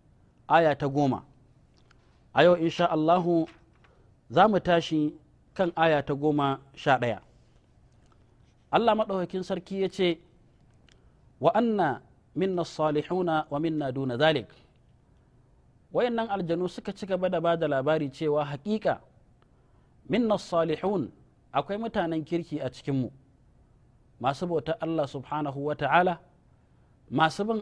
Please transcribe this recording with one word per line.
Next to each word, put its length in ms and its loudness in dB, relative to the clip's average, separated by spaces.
aya 300 4
ta 100 -4
goma. 360 0
A 80 6
yau, 120 8
insha 300 0
Allahu, 640 2
za 180 6
mu 120 2
tashi 540 0
kan 200 0
aya 300 4
ta 80 -4
goma 460 0
sha 240 2
ɗaya. 200 -2
Allah 240 4
maɗaukakin 480 -2
sarki 380 -6
ya 80 0
ce, 300 0
"Wa 160 2
anna 460 0
minna 280 -2
salihuna 840 -2
wa 100 -4
minna 320 -2
duna 260 -4
zalik." 320 2
Wayannan 380 0
aljanu 400 -2
suka 240 -10
ci 140 -12
gaba 220 -2
da 120 -2
ba 160 2
da 100 -2
labari 440 0
cewa 340 -2
haƙiƙa 560 -2
minna 300 2
salihun, 720 -2
akwai 260 -4
mutanen 460 -4
kirki 400 -6
a 80 -4
cikinmu, 400 -4
masu 280 -4
bautar 320 -2
Allah 280 -4
subhanahu 600 -8
wa 80 -4
ta'ala, 440 2
masu 320 0
bin 180 -4